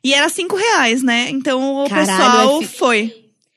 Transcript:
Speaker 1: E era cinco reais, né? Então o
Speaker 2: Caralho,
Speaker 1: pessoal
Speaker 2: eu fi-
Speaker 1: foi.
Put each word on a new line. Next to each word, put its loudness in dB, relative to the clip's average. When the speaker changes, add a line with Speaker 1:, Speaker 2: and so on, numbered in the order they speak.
Speaker 1:
E 0
era 2
cinco -4
reais, 0
né? 0
Então -4
o -4
Speaker 2:
Caralho, 0
Speaker 1:
pessoal 2
Speaker 2:
eu -8
fi- -18
Speaker 1:
foi. -2